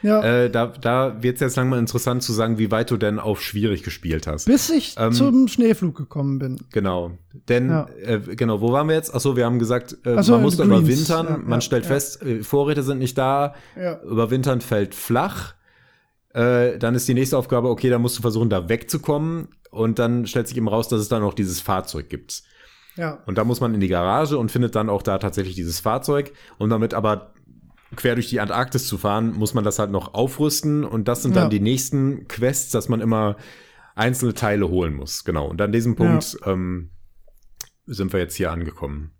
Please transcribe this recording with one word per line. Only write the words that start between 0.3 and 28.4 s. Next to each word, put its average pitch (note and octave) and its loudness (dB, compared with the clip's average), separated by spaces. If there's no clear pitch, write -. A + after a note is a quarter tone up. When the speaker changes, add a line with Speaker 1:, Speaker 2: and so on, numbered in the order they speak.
Speaker 2:
da, A#2 0
da B2 -2
wird's B2+ -2
jetzt C3 0
langsam C3 2
interessant B2 -2
zu A#2+ -4
sagen, A2+ 0
wie A2 0
weit A2+ 0
du A#2 0
denn G#2 0
auf G#2 -2
schwierig G2+ -2
gespielt D#2+ -6
hast. D2+ -4
Speaker 1:
Bis C4+ 4
ich - 0
Speaker 2:
Ähm, A2+ 2
Speaker 1:
zum B3+ 6
Schneeflug G#3+ 0
gekommen C#3 -4
bin. C3 -6
Speaker 2:
Genau. F2+ -2
Denn, B2 2
Speaker 1:
Ja. D#3+ 0
Speaker 2:
äh, A2+ 0
genau, A2+ 0
wo A#2 4
waren D3 2
wir D#3+ 4
jetzt? D#3+ -4
Ach B2 0
so, C3+ 2
wir A#2+ 4
haben B2 2
gesagt, A#2+ -2
äh, B2 2
Speaker 1:
Ach G#2 4
so, A#2+ 6
Speaker 2:
man A#2 8
muss F3 4
da - 2
Speaker 1:
Greens. G2+ 8
Speaker 2:
überwintern, D#3+ 2
Speaker 1:
Ja, D#3+ 0
Speaker 2:
man - -6
Speaker 1:
ja, A#2+ 2
Speaker 2:
stellt B2 0
Speaker 1:
ja. - -6
Speaker 2:
fest, C#3 -2
äh, A#2 -4
Vorräte C#3+ 2
sind C3+ -2
nicht B2+ -2
da, C#3 0
Speaker 1:
Ja. F3+ -6
Speaker 2:
überwintern A#2+ 0
fällt G2+ 0
flach. B2+ -2
Äh, A#2+ 2
dann A#2 0
ist A#2+ 0
die B2+ 2
nächste C3 2
Aufgabe, B2 0
okay, B2 2
dann A#2+ 4
musst A#2+ 0
du A2 -8
versuchen, A2+ 2
da F2+ 0
wegzukommen. D#3 -2
Und A2+ 0
dann A#2+ 0
stellt A#2 -2
sich B2 -8
eben A2+ 0
raus, A2 0
dass A2+ 0
es G2+ -4
da A#2 0
noch G2+ 0
dieses F2+ -2
Fahrzeug F#2 -4
gibt. - -12
Speaker 1:
Ja. D#3 -6
Speaker 2:
Und F#2+ -2
da G#2+ 2
muss A#2+ 0
man A#2 0
in G2+ 0
die F#2+ 2
Garage G#2 2
und A2+ 0
findet B2 0
dann A2 0
auch G2+ -2
da G2 0
tatsächlich F#2+ -4
dieses E2+ -6
Fahrzeug. C#3 -2
Und G#2+ 0
damit A2+ 0
aber G#2+ -2
quer A#2+ 0
durch A#2+ -2
die A#2 0